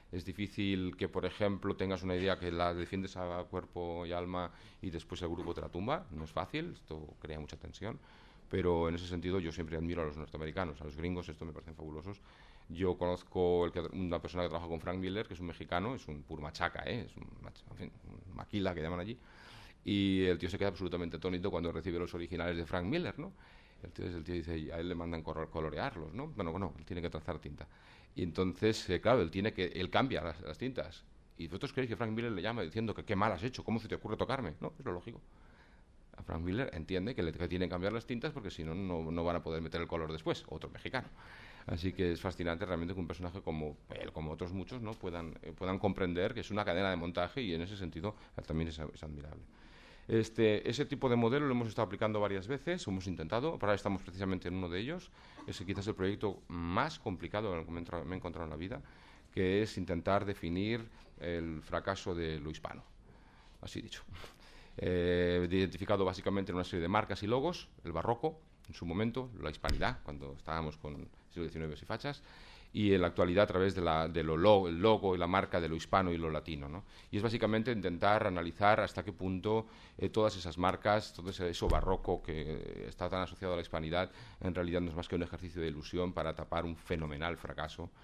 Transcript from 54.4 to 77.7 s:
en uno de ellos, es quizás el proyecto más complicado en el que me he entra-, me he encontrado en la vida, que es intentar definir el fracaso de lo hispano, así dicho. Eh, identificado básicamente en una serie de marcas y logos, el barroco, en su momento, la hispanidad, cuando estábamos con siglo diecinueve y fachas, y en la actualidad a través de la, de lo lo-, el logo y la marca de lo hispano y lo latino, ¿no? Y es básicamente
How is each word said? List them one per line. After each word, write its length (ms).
en 80
uno 140
de 100
ellos, 320
es 140
quizás 260
el 80
proyecto 520
más 520
complicado 540
en 60
el 60
que 60
me 80
he 40
entra-, 200
me 120
he 20
encontrado 280
en 40
la 80
vida, 240
que 300
es 160
intentar 480
definir 580
el 420
fracaso 540
de 240
lo 100
hispano, 340
así 200
dicho. 200
Eh, 720
identificado 560
básicamente 460
en 40
una 80
serie 180
de 60
marcas 360
y 40
logos, 420
el 80
barroco, 480
en 60
su 120
momento, 440
la 100
hispanidad, 520
cuando 340
estábamos 400
con 300
siglo 140
diecinueve 380
y 40
fachas, 380
y 200
en 80
la 60
actualidad 360
a 40
través 280
de 60
la, 260
de 160
lo 140
lo-, 320
el 100
logo 340
y 40
la 100
marca 320
de 80
lo 80
hispano 380
y 40
lo 120
latino, 400
¿no? 160
Y 60
es 60
básicamente 480